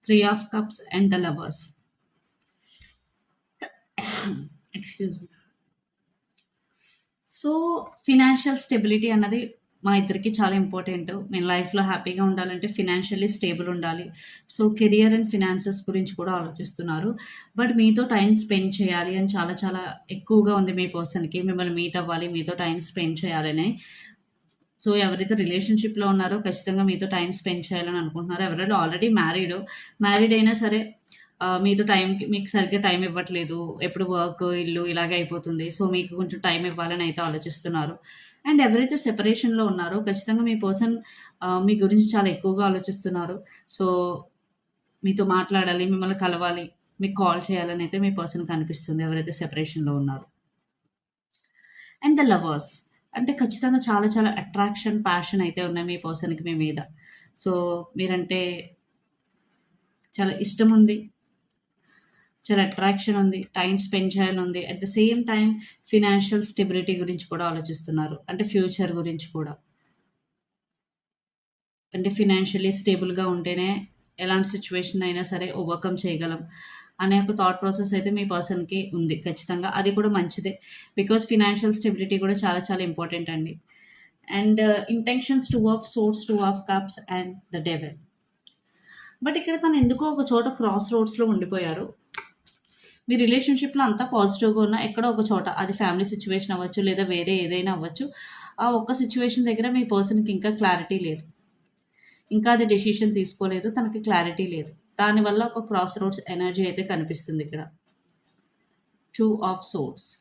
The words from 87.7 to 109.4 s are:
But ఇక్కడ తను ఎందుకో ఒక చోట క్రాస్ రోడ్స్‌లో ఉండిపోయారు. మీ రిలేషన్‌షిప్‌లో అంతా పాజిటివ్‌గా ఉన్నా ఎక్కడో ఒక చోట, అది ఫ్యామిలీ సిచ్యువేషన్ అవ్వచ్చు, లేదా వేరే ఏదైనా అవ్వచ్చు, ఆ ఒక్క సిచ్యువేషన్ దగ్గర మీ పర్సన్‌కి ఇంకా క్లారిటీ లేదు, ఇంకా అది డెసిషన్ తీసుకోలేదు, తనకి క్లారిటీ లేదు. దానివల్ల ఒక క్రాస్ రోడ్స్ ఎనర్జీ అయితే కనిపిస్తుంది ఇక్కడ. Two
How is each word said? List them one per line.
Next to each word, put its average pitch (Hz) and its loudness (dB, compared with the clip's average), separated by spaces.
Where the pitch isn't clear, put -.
But 294 -2
ఇక్కడ 330 -2
తను 320 4
ఎందుకో 254 2
ఒక 277 -2
చోట 240 2
క్రాస్ 208 0
రోడ్స్‌లో 226 0
ఉండిపోయారు. 180 -2
మీ 240 2
రిలేషన్‌షిప్‌లో 262 4
అంతా 220 2
పాజిటివ్‌గా 214 2
ఉన్నా 214 0
ఎక్కడో 233 -2
ఒక 214 0
చోట, 190 0
అది 196 -2
ఫ్యామిలీ 190 0
సిచ్యువేషన్ 196 -4
అవ్వచ్చు, 180 -4
లేదా 190 0
వేరే 175 0
ఏదైనా 180 -2
అవ్వచ్చు, 165 -6
ఆ 214 2
ఒక్క 226 -2
సిచ్యువేషన్ 240 0
దగ్గర 226 0
మీ 247 2
పర్సన్‌కి 208 2
ఇంకా 202 0
క్లారిటీ 190 2
లేదు, 156 -6
ఇంకా 214 4
అది 233 6
డెసిషన్ 214 2
తీసుకోలేదు, 190 -2
తనకి 220 -4
క్లారిటీ 180 0
లేదు. 160 -8
దానివల్ల 208 2
ఒక - -6
క్రాస్ 190 -2
రోడ్స్ 196 -2
ఎనర్జీ 180 -2
అయితే 185 -4
కనిపిస్తుంది 160 -6
ఇక్కడ. 151 -10
Two 220 2